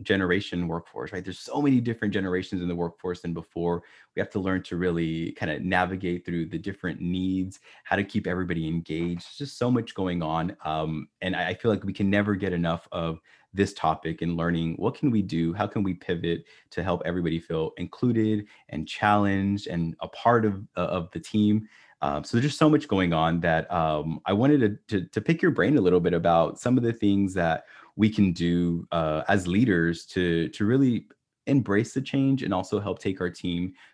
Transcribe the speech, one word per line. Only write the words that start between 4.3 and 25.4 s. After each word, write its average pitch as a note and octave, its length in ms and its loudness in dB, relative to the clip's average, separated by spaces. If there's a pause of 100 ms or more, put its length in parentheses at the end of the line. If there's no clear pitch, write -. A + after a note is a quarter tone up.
to G#2 100 -4
learn F#2 240 0
to - 120 -8
really E2+ 560 -2
kinda D#2 280 -6
navigate F2+ 640 0
through E2+ 220 -4
the E2+ 120 -6
different F#2 420 -8
needs, F#2 600 -2 (240)
how F#2+ 120 0
to G2+ 80 2
keep G2+ 220 -4
everybody F2+ 420 -2
engaged. E2+ 540 -4
There's - 160 -20
just C#3+ 200 -10
so B2 120 2
much A#2+ 240 0
going F2+ 280 -2
on. D#2+ 320 -2 (100)
Um, D#2 440 -4 (140)
and F#2 120 -2
I, F2 140 -2
I F#2 60 -2
feel - 160 0
like G2 120 0
we G2 120 -6
can G2 160 0
never G#2 260 2
get F#2 160 -2
enough E2+ 400 0
of E2 280 -4 (340)
this G2 180 2
topic E2 500 -2
and E2+ 140 -2
learning E2 400 0
what A2+ 180 -2
can D3 160 0
we G#2+ 120 2
do, E2 300 0
how G2+ 140 0
can G#2 160 -2
we F#2+ 120 -2
pivot E2+ 500 -4 (260)
to F2 120 -6
help F2 220 -2
everybody E2+ 360 -2
feel D#2+ 380 -4
included G#2+ 680 0 (220)
and D#2 180 -8
challenged G2+ 800 2
and E2 340 -4
a - 80 -8
part A#2 360 2
of, G2+ 220 -2 (100)
uh, F2 40 -4
of F2 320 -4
the E2+ 80 -8
team. G#2+ 460 2 (360)
Um, C#2+ 200 -2
so - 140 -2
there's C3+ 140 2
just - 80 -8
so D#3 120 6
much D3+ 160 4
going F#2 260 2
on D#2+ 280 2
that, D#2+ 320 2
um, D#2 540 0
I F#2+ 60 2
wanted C3+ 280 4
to, G#2 400 0
to, E2+ 80 -8
to - 120 -4
pick E3 220 0